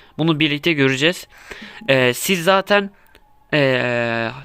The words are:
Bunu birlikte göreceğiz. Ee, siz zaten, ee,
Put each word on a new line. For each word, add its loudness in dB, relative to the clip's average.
Bunu 0
birlikte 0
göreceğiz. 0
Ee, 4
siz -2
zaten, 2
ee, 0